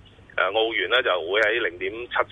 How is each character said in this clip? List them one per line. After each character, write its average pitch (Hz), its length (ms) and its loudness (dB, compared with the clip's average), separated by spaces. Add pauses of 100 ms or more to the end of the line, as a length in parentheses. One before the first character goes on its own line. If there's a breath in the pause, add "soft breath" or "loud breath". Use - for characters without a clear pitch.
(360)
呃， 85 100 2
澳 110 260 0
元 95 160 -2
呢， 123 140 2
就 120 80 2 (200)
會 104 120 2
喺 110 160 2 (100)
零 87 100 -10
點 95 120 -6 (160)
七 - 80 -10 (180)